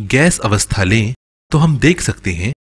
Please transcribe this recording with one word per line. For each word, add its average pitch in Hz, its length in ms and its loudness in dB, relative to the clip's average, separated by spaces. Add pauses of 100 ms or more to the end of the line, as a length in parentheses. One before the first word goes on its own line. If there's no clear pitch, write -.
गैस 131 380 0
अवस्था 104 440 -2
लें 107 300 0 (380)
तो 156 60 2
हम 156 220 4
देख 170 220 2
सकते - 320 -4
हैं 87 180 -4 (120)